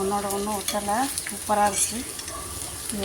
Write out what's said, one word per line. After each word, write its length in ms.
ஒன்றோட 260
ஒன்று 240
ஒட்டலை, 380
சூப்பராக 440
இருக்குது. 300
இது 120